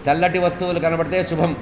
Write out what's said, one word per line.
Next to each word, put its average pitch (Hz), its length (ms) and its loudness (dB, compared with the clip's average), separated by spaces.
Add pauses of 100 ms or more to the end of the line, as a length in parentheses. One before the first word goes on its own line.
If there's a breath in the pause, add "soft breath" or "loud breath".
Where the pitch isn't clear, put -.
తెల్లటి 170 320 2
వస్తువులు 175 400 0
కనబడితే 165 440 0
శుభం, - 400 0